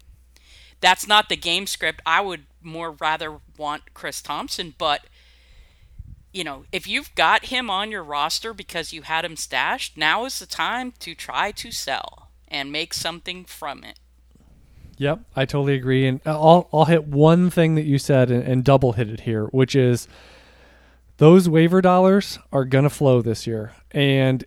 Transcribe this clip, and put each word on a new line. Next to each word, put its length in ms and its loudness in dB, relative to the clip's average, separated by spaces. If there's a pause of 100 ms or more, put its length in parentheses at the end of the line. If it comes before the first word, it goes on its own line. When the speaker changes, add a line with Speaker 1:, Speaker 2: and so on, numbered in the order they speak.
(800)
Speaker 1:
that's 280 2
not 220 2
the 80 -4
game 300 -4
script. 400 -6
I 140 2
would 260 -10 (120)
more 320 -12
rather 480 -6 (160)
want 380 -12
Chris 260 -12
Thompson, 600 -10
but 260 -2 (1300)
you 100 -10
know, 280 -12
if 160 -8
you've 280 -8
got 300 2
him 240 -6
on 220 -6
your 120 -10
roster 500 -6
because 400 -12
you 80 -18
had 240 -4
him 100 -12
stashed, 640 -6
now 280 0
is 140 -10
the 60 -14
time 540 -6
to 140 -16
try 380 -6
to 200 -16
sell 580 -10 (180)
and 240 -10
make 220 -8
something 500 -10
from 400 -14
it. 160 -20 (1000)
Speaker 2:
Yep, 240 -4 (140)
I 100 0
totally 280 -2
agree. 320 0
And 200 -2
I'll, 460 4
I'll 140 4
hit 200 2
one 440 4
thing 260 2
that 100 0
you 120 0
said 340 2
and, 120 0
and 200 0
double 300 4
hit 160 -4
it 120 -12
here, 260 -2
which 280 2
is 320 2 (1120)
those 320 8
waiver 320 4
dollars 580 2 (120)
are 140 0
gonna 240 2
flow 320 2
this 240 -6
year. 280 -8 (180)
And 560 2